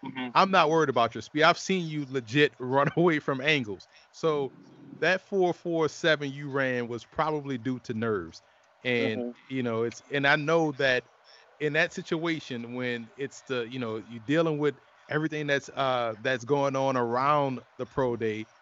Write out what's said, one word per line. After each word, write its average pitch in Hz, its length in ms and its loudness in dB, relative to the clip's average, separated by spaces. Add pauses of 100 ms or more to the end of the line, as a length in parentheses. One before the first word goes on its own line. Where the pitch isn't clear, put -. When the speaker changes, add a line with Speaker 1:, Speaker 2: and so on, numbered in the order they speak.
Speaker 1:
Mm-hmm. 131 300 -8
Speaker 2:
I'm 185 160 4
not 175 180 6
worried 160 180 4
about 120 260 2
your 113 80 -10
speed. 151 220 -2
I've 165 140 6
seen 185 280 -2
you 151 240 -6
legit 131 460 2
<laughs> - 40 -20
run 131 360 2
away 165 240 4
from 135 220 -4
angles. 127 480 0 (240)
So 147 400 -2 (460)
that 180 220 2
four 180 320 0
four 165 360 0
seven 147 420 0
you 143 180 -10
ran 131 380 0
was 117 160 -8
probably 151 540 -4
due 123 220 -4
to 117 140 -8
nerves. 107 480 -2 (440)
And, 117 360 0
Speaker 1:
Mm-hmm. 120 340 -10
Speaker 2:
you 131 80 -2
know, 113 200 0
it's, 117 180 -6 (100)
and 139 160 0
I 143 80 6
know 156 380 2
that 131 300 2 (560)
in 147 140 -2
that 165 200 2
situation, 156 800 -4
when 120 340 -4 (100)
it's 135 240 -10
the, 120 280 -4
you 131 100 -8
know, 113 300 -6
you're 117 180 -14
dealing 160 320 2
with 147 160 2 (340)
everything 151 380 -2
that's, 139 220 0
uh, 123 540 0
that's 127 220 -2
going 139 300 2
on 135 200 2
around 131 640 2 (180)
the 127 80 -6
pro 123 300 0
day 107 300 -2 (160)